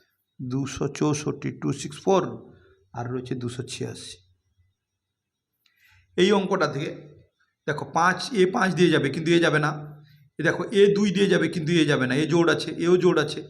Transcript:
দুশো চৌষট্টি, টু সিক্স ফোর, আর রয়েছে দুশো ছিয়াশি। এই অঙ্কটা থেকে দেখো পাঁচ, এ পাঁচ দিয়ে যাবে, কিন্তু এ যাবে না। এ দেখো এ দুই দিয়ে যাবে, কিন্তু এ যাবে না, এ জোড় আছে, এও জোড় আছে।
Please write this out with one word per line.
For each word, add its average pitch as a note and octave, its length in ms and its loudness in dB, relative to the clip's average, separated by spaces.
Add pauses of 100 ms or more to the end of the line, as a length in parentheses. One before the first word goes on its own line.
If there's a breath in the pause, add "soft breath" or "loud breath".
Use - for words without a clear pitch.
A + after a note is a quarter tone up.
(400 soft breath)
দুশো C3 480 -6 (100)
চৌষট্টি, D3 600 -4
টু D3 160 -4
সিক্স - 280 -12
ফোর, F3+ 420 0 (500 soft breath)
আর A#2+ 160 -10
রয়েছে B2+ 260 -8
দুশো A#2+ 280 -8
ছিয়াশি। - 540 -12 (2000 soft breath)
এই F#3+ 140 4
অঙ্কটা F#3 400 0
থেকে - 480 -10 (480)
দেখো C#3+ 180 -6 (100)
পাঁচ, F3+ 360 0 (100)
এ - 100 8
পাঁচ F#3 240 0
দিয়ে E3 180 4
যাবে, C3+ 160 2
কিন্তু D#3 220 -2
এ E3+ 80 6
যাবে D3+ 200 2
না। - 420 -6 (380 soft breath)
এ D3+ 40 -4
দেখো E3+ 200 0 (160)
এ G3+ 140 8
দুই G3+ 180 2
দিয়ে G3 220 2
যাবে, D#3+ 200 2
কিন্তু D#3+ 180 -4 (100)
এ D3+ 40 4
যাবে C3 220 2
না, B2+ 80 -2
এ D3+ 160 0
জোড় E3+ 200 4
আছে, - 240 -4 (100)
এও F3+ 120 6
জোড় E3 240 4
আছে। D3+ 280 -6